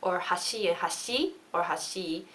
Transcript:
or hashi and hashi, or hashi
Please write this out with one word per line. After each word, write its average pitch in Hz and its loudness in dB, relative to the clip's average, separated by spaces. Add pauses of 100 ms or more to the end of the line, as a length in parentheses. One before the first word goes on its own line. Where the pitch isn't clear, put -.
or 180 2
hashi 185 0
and 170 4
hashi, 254 0 (200)
or 175 2
hashi 165 -2